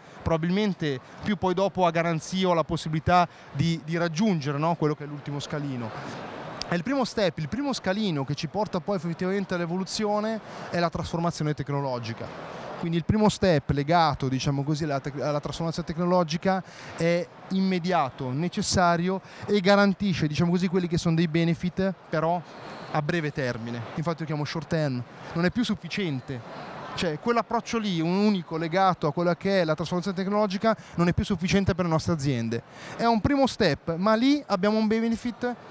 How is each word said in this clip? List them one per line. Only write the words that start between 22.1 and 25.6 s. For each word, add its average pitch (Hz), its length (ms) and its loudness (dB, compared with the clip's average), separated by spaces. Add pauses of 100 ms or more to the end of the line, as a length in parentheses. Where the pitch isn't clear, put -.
a 156 80 2
breve 151 300 0
termine. 120 500 -4 (140)
Infatti 165 260 -2
lo 160 40 -4
chiamo 147 200 -2
short 156 220 -6
term. 143 340 0 (320)
Non 170 120 0
è 180 60 4
più 240 120 0